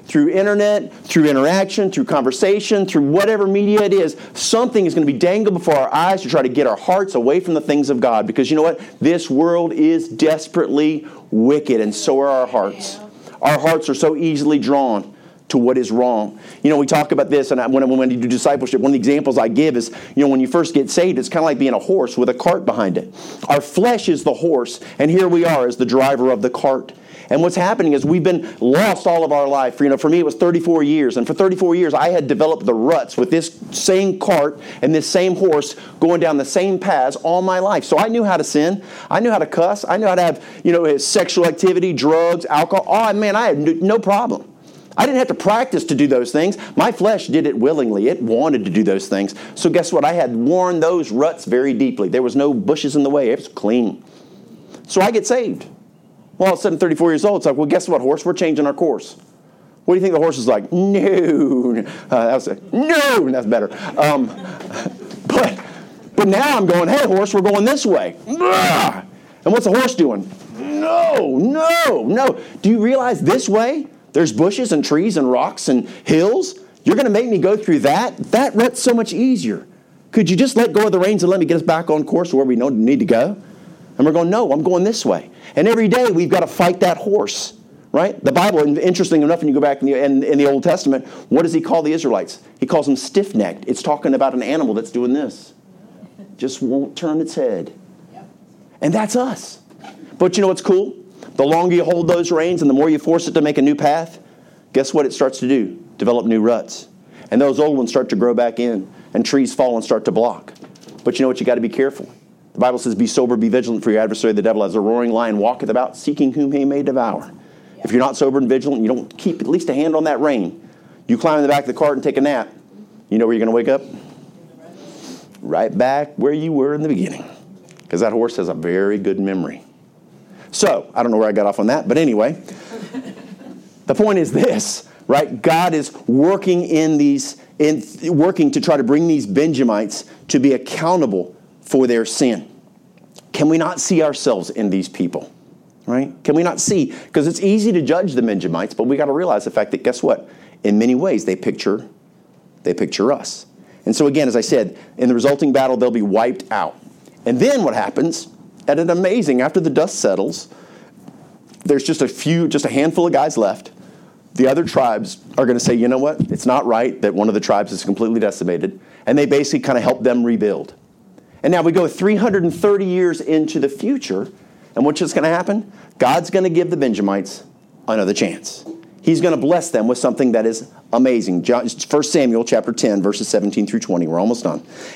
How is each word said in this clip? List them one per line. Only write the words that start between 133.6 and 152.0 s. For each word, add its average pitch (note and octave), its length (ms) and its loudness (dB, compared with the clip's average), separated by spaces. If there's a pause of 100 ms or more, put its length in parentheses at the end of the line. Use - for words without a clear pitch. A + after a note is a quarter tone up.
The - 120 -2
point G#3 240 2
is C3 100 -2
this, - 540 -2 (240)
right? C3+ 340 0
God E3 320 2
is D3 180 -4 (140)
working F3 560 2
in D#3 360 0
these, C#3 380 0 (220)
in, D3+ 240 0 (220)
working E3 480 2
to - 80 0
try D3+ 160 2
to C3+ 80 0
bring D3+ 240 2
these C#3+ 180 0
Benjamites A#2 800 0 (240)
to C#3 100 0
be C3+ 140 4
accountable B2+ 800 -2 (280)
for C3 260 2
their A#2 160 2
sin. A2+ 420 -2 (880)
Can - 160 0
we D#3+ 100 2
not E3 220 -4
see E3+ 200 0
ourselves B2+ 500 -2
in G#2 200 -2
these F#2+ 180 -2
people, - 420 -6 (540)
right? B2+ 380 -4
Can D3 140 2
we E3+ 80 2
not E3 160 -4
see? F3 340 -2 (180)
'Cause D3+ 140 0
it's E3 160 -4
easy G#3 300 2
to E3+ 100 0
judge D#3+ 320 0
the B2 80 2
Benjamites, F2+ 500 -2
but A#2 120 -4
we C3+ 120 0
gotta C#3+ 160 -2
realize D3 320 -2
the A#2 60 -6
fact G#2 220 -2
that, - 100 -6
guess B2 180 -2
what? - 280 -2 (340)
In G#2 160 2
many A#2+ 160 2
ways, D3 300 -2
they F#2 120 -2
picture, G#2+ 500 -4 (760)